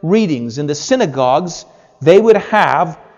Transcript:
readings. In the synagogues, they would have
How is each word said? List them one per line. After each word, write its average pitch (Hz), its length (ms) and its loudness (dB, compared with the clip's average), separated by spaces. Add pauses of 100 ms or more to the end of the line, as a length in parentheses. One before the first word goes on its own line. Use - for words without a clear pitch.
readings. 156 560 -2
In 147 80 -6
the 147 80 -4
synagogues, 156 880 -2 (360)
they 165 180 6
would 220 180 4
have 165 600 -2 (180)